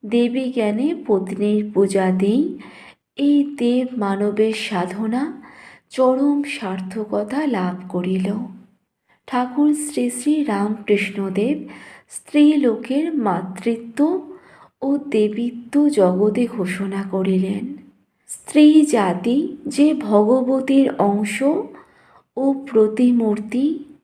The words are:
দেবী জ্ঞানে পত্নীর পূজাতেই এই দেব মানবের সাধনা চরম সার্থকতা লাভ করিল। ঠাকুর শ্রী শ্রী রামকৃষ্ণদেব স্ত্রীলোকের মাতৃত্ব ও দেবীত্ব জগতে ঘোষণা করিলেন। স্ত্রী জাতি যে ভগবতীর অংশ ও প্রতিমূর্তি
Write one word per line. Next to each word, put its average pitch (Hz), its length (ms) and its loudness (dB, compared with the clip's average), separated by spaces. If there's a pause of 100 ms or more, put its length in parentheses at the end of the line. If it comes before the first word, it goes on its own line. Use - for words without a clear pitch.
দেবী 240 460 0
জ্ঞানে 226 380 -2 (160)
পত্নীর 202 640 0
পূজাতেই 190 720 2 (720)
এই 285 220 2 (160)
দেব 247 320 0 (100)
মানবের 208 680 0
সাধনা 214 600 -4 (680)
চরম 269 480 2 (120)
সার্থকতা 208 960 -6
লাভ 185 300 -2 (120)
করিল। 185 400 -2 (1000)
ঠাকুর 254 460 0
শ্রী - 360 -4
শ্রী 294 240 -2 (100)
রামকৃষ্ণদেব 202 1120 -2 (520)
স্ত্রীলোকের 285 1000 2 (140)
মাতৃত্ব 196 800 -4 (840)
ও 269 60 -2 (220)
দেবীত্ব 220 640 -2 (160)
জগতে 202 560 2
ঘোষণা 196 640 -6
করিলেন। 190 540 -2 (640)
স্ত্রী - 380 4 (200)
জাতি 214 520 0 (280)
যে 294 200 2 (140)
ভগবতীর 254 840 2 (160)
অংশ 202 340 0 (1000)
ও 262 80 -2 (200)
প্রতিমূর্তি 220 1000 2 (380)